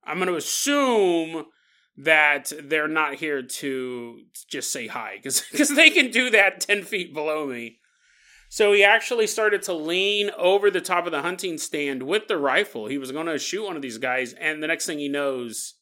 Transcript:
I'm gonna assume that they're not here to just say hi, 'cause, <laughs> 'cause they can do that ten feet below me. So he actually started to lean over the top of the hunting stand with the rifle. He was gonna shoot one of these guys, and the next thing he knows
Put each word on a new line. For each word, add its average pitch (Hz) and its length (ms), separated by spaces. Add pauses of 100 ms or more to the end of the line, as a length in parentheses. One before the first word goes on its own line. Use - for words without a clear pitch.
I'm 160 160
gonna 185 160
assume 180 1120 (500)
that 147 540 (120)
they're 151 240
not 156 280
here 143 260
to 123 840 (240)
just 127 220
say 123 160
hi, 107 360
'cause, 135 180
<laughs> - 140
'cause 294 140
they 311 200
can 254 220
do 247 180
that 202 320
ten 202 220
feet 180 300
below 151 340
me. 117 320 (720)
So 208 240
he 202 100
actually 220 440
started 214 360
to 190 100
lean 190 640
over 196 320
the 180 120
top 175 240
of 175 60
the 147 100
hunting 175 360
stand 139 460
with 196 240
the 202 100
rifle. 139 500
He 135 100
was 131 140
gonna 156 280
shoot 208 260
one 185 100
of 147 60
these 120 160
guys, 127 360
and 156 280
the 156 60
next 160 180
thing 151 140
he 143 100
knows 131 720